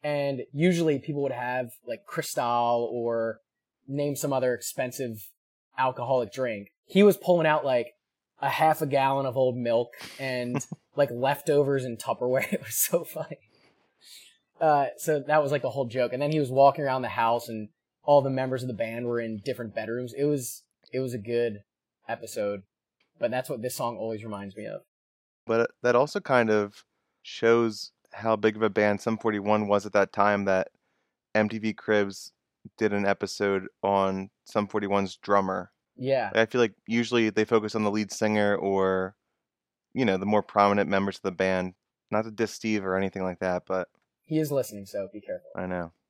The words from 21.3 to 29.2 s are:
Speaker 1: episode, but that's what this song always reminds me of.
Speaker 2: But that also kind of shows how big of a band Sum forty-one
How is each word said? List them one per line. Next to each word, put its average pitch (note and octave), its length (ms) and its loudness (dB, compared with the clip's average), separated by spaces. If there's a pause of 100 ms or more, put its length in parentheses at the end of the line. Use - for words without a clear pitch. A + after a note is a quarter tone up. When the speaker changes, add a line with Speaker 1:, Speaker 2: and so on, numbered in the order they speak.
Speaker 1:
episode, G#2 560 -6 (560)
but A#2+ 120 -2
that's B2+ 180 -6
what B2 140 -8
this B2 140 -6
song A#2+ 200 -6
always A2 260 -8
reminds G2+ 340 -10
me G#2+ 100 -12
of. G#2 160 -12 (640)
Speaker 2:
But A#2 240 2 (120)
that B2 140 4
also D3+ 240 2
kind A#2+ 300 2
of G#2 340 0 (380)
shows A#2 680 0 (200)
how A2 240 0
big G#2+ 200 2
of G#2+ 60 -2
a A2 60 2
band G#2 320 2
Sum A2+ 160 -2
forty-one G#2+ 520 0